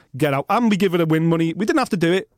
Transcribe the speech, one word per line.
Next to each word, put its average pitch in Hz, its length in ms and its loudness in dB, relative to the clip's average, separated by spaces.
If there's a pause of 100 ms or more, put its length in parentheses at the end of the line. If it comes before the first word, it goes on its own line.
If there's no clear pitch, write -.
(180)
Get 143 160 0
out." 139 160 -2
And 226 220 2
we 202 60 2
give 180 160 0
her 175 100 0
a - 20 0
win 160 220 0
money. 165 260 0
We 196 140 -4
didn't 320 120 2
have 247 100 -2
to 208 80 -2
do 165 140 2
it. 185 260 -2